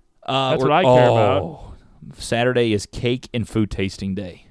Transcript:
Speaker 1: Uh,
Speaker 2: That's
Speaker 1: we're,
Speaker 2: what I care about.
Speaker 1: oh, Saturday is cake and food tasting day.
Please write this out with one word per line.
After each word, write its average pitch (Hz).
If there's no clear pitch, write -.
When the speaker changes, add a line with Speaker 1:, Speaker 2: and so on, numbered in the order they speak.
Speaker 1:
Uh, 131
Speaker 2:
That's 127
Speaker 1:
we're, 131
Speaker 2:
what 147
I 143
care 127
about. 120
Speaker 1:
oh, 165
Saturday 120
is 101
cake 127
and 113
food 110
tasting 98
day. 92